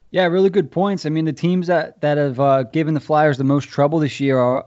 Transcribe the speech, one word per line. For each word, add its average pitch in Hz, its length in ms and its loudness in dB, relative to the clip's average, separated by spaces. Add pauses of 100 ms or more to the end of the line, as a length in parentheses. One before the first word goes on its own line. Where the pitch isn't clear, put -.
Yeah, - 160 0
really 190 240 2
good 170 220 -2
points. 190 340 -2
I 151 40 -4
mean, 160 160 -2
the 156 80 -4
teams 175 340 -2
that, - 340 -2
that 147 160 0
have, 139 220 -2
uh, 135 240 2
given 156 320 -2
the 139 40 -2
Flyers 151 380 2
the 135 60 -2
most 139 260 0
trouble 151 300 0
this 143 200 -2
year 135 200 2
are, 123 280 0